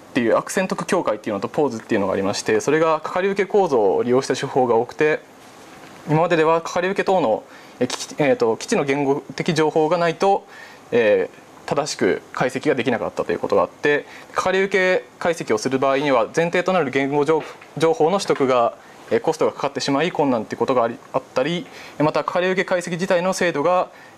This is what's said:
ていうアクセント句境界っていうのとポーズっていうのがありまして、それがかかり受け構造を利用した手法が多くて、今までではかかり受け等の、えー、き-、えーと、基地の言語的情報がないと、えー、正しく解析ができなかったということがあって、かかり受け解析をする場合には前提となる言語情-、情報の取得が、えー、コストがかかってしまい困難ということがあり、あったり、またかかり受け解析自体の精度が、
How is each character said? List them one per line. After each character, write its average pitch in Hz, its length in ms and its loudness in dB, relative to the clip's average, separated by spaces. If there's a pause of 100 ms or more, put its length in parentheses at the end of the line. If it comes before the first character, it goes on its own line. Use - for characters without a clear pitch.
(140)
て 123 80 0
い 117 100 2
う 110 60 6
ア 113 60 0
ク - 100 -10
セ 196 80 0
ン 185 80 -2
ト - 80 -6
句 - 80 -6
境 180 180 0
界 107 140 -2
っ - 20 -12
て - 100 -10
い - 20 -2
う - 20 -2
の 98 80 -4
と 117 80 -6
ポ 151 160 0
ー 135 40 0
ズ 113 100 -8
っ - 20 -14
て - 140 -2
い - 20 2
う 98 40 0
の 98 60 -2
が 92 60 -2
あ - 20 0
り 95 80 0
ま 101 100 0
し - 100 -8
て、 110 180 2
そ 139 100 -2
れ 156 80 4
が 160 220 0
か - 100 -10
か 180 100 -2
り 190 60 0
受 196 160 -2
け - 20 -6
構 190 220 2
造 107 280 2
を 113 80 0
利 120 80 0
用 131 100 4
し - 60 -4
た 135 80 0
手 139 100 -6
法 131 220 0
が 117 80 2
多 117 100 2
く - 100 -14
て、 151 240 0 (920)
今 156 100 2
ま 175 80 2
で 170 80 2
で 156 80 4
は 165 180 4
か - 120 -8
か 180 80 0
り 180 60 0
受 196 100 -4
け 185 60 2
等 185 180 2
の、 110 220 0 (360)
え 123 60 0
ー、 - 20 2
き-、 - 300 -10
え 139 160 4
ー - 20 0
と、 113 220 2
基 - 80 -12
地 160 100 -2
の 151 100 0
言 139 180 0
語 139 180 0 (140)
的 165 180 -2
情 156 160 2
報 156 180 2
が 175 120 0
な 170 100 2
い 160 60 -2
と、 196 300 0 (460)
え 107 380 4 (360)
ー、 - 40 -6
正 151 240 -2
し - 20 -12
く 92 280 0 (100)
解 131 160 0
析 - 180 -6
が 151 60 4
で 120 100 -2
き 120 60 -2
な 117 80 0
か 87 100 -4
っ 80 40 -8
た - 120 -4
と - 80 -4
い 85 40 -2
う - 40 -4
こ - 80 -4
と - 80 2
が 95 60 4
あ 90 60 2
っ - 20 -8
て、 147 360 -2 (280)
か - 120 -2
か 185 60 0
り 190 120 2
受 185 360 2
け - 60 -10 (140)
解 175 160 0
析 139 180 -2
を 107 60 2
す 131 100 -4
る 131 80 0
場 135 140 2
合 135 80 2
に 147 120 0
は 113 240 2
前 165 100 2
提 175 180 0
と 185 100 0
な 185 60 2
る 143 100 0
言 135 200 0
語 147 140 2
情-、 156 200 2 (340)
情 160 160 2
報 160 160 2
の 196 80 2
取 190 80 -6
得 143 220 0
が、 120 260 2 (380)
え 156 60 4
ー、 - 20 -2
コ 165 120 -2
ス - 60 -4
ト - 80 2
が - 60 2
か - 80 -10
か 147 80 -2
っ 139 40 -8
て - 80 -8
し 143 120 -2
ま 139 120 0
い 175 80 -2
困 143 200 0
難 110 140 -2
と - 100 -10
い - 20 -6
う - 0 -
こ 120 80 -2
と 135 80 0
が 123 100 2
あ 117 40 2
り、 120 100 -8 (160)
あ 131 60 -2
っ - 20 -6 (140)
た 127 80 0
り、 170 240 -6 (320)
ま 151 120 2
た 151 120 0
か - 100 -6
か 180 80 0
り 180 60 0
受 185 80 -2
け 185 100 -2
解 180 160 -2
析 - 100 -8
自 175 140 -4
体 185 160 2
の 185 120 0
精 175 180 0
度 143 100 -2
が、 180 280 0 (280)